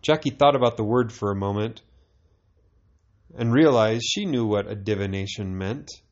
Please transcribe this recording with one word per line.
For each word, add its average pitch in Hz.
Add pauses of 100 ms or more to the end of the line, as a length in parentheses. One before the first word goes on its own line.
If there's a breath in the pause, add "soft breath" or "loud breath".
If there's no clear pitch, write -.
Jackie 151
thought 143
about 123
the 110
word 117
for 101
a 101
moment 101 (1600)
and 117
realized 120
she 202
knew 127
what 104
a 104
divination 98
meant. 113 (220)